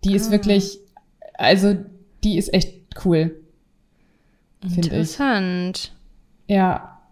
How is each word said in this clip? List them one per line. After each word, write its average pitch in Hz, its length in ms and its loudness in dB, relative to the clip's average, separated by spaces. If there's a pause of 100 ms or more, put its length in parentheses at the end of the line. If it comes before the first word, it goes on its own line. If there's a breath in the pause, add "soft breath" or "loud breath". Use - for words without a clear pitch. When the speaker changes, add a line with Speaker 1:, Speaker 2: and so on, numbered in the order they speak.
Speaker 1:
Die 196 100 2
ist 214 140 0
Speaker 2:
Ah. - 40 -2
Speaker 1:
wirklich, 202 460 0 (580)
also 190 380 4 (480)
die 208 160 0
ist - 160 -4
echt - 180 2 (320)
cool. 165 300 0 (1300)
Find 175 240 -2
ich. 156 60 -4
Speaker 2:
Interessant. 185 1000 -2 (540)
Speaker 1:
Ja. 185 540 0 (120)